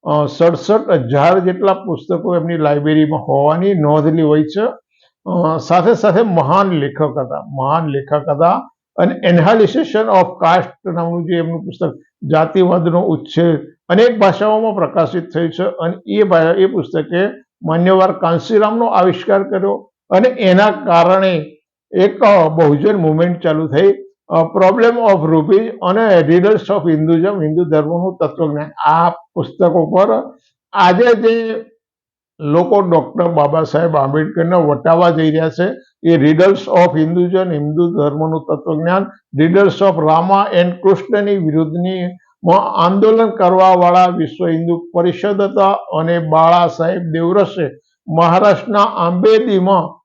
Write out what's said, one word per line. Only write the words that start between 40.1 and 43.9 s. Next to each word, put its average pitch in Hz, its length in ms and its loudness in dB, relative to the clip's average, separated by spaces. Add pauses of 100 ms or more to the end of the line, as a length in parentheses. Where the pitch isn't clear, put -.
and 180 80 0
કૃષ્ણની 202 640 -2
વિરુદ્ધની 170 720 -4 (380)
મ-, 170 100 2
આંદોલન 208 760 2
કરવાવાળા 185 760 4